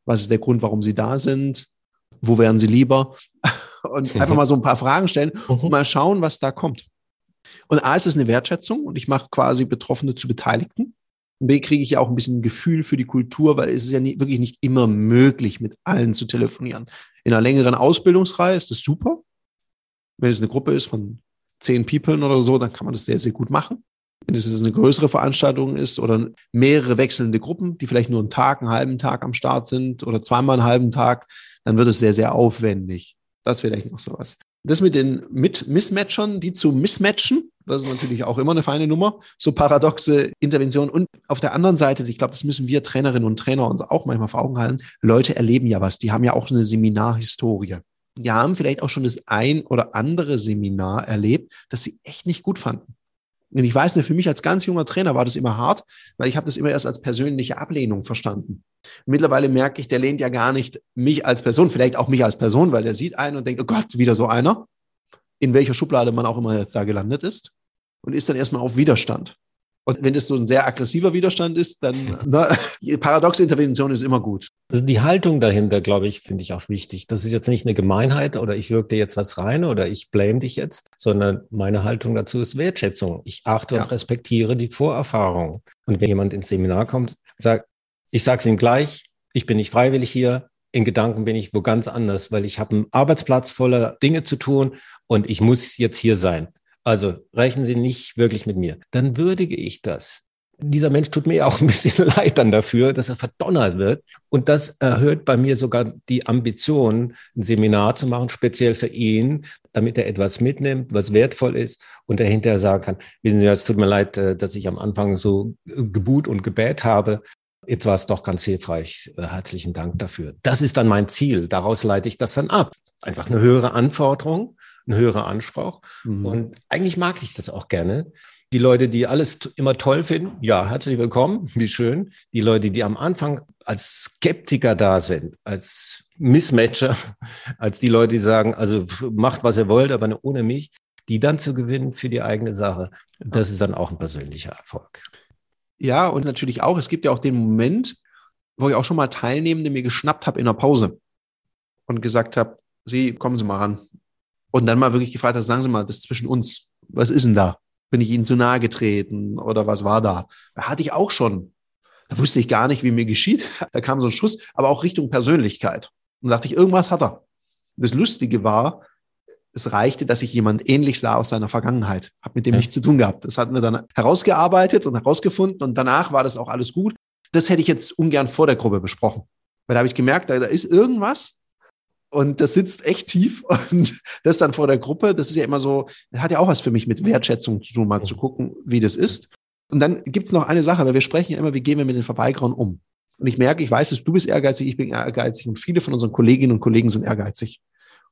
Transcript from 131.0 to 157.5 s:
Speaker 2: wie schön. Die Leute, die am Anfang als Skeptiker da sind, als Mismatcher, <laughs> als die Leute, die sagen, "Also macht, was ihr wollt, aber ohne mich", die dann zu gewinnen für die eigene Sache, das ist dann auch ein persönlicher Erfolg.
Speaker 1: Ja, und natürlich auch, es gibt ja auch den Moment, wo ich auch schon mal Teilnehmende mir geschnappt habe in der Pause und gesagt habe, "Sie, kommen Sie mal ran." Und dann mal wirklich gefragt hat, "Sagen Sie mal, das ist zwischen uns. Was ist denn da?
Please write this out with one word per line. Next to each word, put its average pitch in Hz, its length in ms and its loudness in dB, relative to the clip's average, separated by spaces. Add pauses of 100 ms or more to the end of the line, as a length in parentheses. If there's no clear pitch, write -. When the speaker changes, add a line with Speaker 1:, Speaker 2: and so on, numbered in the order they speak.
Speaker 2:
wie 113 120 0
schön. 127 460 -2 (200)
Die 117 80 -2
Leute, 107 300 2
die 107 140 -2
am 104 120 -2
Anfang 147 440 -4 (240)
als - 400 -4
Skeptiker 135 720 0
da 95 240 4
sind, 82 420 -4
als - 640 -10 (120)
Mismatcher, 131 800 4 (300)
<laughs> - 320 -16
als 107 220 -4
die 123 80 2
Leute, 113 260 4
die 113 60 2
sagen, 110 340 4
"Also 104 320 0 (240)
macht, 113 320 0
was 113 140 2
ihr 110 100 2
wollt, 123 240 4
aber 110 320 -2
ohne 131 220 -4
mich", 139 260 -4 (380)
die 113 100 0
dann 147 220 2
zu 139 140 -4
gewinnen 127 400 -4
für - 140 -8
die 117 140 -4
eigene 110 320 -4
Sache, 95 360 -4 (280)
das 107 320 -2
ist 98 100 -4
dann 98 140 0
auch 85 160 -6
ein 85 80 -12
persönlicher 76 540 -12
Erfolg. - 480 -20 (800)
Speaker 1:
Ja, 139 280 2
und 151 180 -2
natürlich 127 380 -6
auch, 175 160 2
es - 100 -2
gibt - 160 -4
ja 139 60 2
auch 127 80 0
den 131 160 -2
Moment, 117 640 0 (600)
wo 135 120 0
ich 131 80 2
auch 131 80 0
schon 170 120 -2
mal 139 120 2
Teilnehmende 156 640 -2
mir 131 120 -4
geschnappt 123 440 -4
habe - 120 -4
in 120 80 0
der 113 80 4
Pause 131 460 2 (880)
und 117 140 -6
gesagt 117 360 -2
habe, 113 200 -2 (280)
"Sie, 127 300 -2
kommen 123 220 -4
Sie 113 80 -2
mal 98 140 -2
ran." 104 220 -2 (760)
Und 117 80 2
dann 113 140 4
mal 127 160 4
wirklich 123 180 -2
gefragt 120 240 0
hat, 117 60 -2
"Sagen 120 180 0
Sie 131 80 -2
mal, 107 160 0
das 101 120 -10
ist - 80 -8
zwischen 120 220 -6
uns. 127 440 -4 (180)
Was 123 220 0
ist 131 160 4
denn 110 80 4
da? 92 240 2 (320)